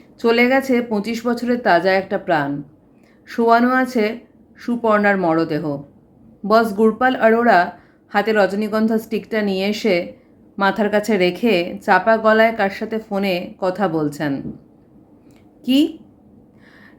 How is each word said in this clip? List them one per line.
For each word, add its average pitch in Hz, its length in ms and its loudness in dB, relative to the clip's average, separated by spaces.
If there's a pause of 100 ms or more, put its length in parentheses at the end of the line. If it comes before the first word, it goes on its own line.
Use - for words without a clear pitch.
(180)
চলে 233 300 2
গেছে 262 340 0
পঁচিশ 226 440 -6
বছরের 240 320 -2
তাজা 185 340 2
একটা 190 260 -2
প্রাণ। 147 440 -2 (640)
শোয়ানো 233 440 2
আছে 247 480 -2 (380)
সুপর্ণার 208 640 0
মরদেহ। 160 600 -2 (680)
বস 220 260 2
গুরপাল 220 440 2
অরোরা 226 560 4 (360)
হাতে 208 260 0
রজনীগন্ধা 214 640 0
স্টিকটা 220 440 -4
নিয়ে 190 240 -2
এসে 202 460 -2 (460)
মাথার 196 300 0
কাছে 208 280 0
রেখে 180 640 0
চাপা 208 340 2
গলায় 220 400 4
কার 196 140 -2
সাথে 220 280 -8
ফোনে 196 600 -4
কথা 185 300 -4
বলছেন। 147 640 -4 (1120)
"কি?" 277 340 0 (1000)